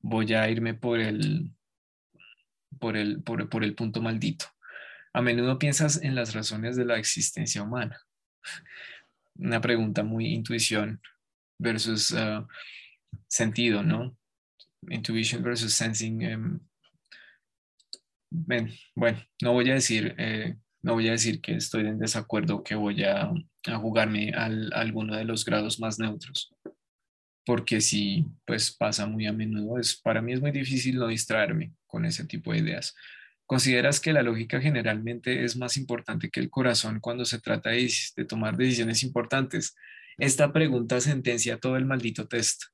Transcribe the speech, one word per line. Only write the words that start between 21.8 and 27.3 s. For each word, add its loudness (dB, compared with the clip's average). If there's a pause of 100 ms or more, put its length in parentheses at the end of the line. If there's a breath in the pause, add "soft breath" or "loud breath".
en -2
desacuerdo, 0
que -6
voy 0
a, 2 (340)
a -2
jugarme 2
al, -2
alguno -2
de -4
los -2
grados 0
más -4
neutros, -4 (920)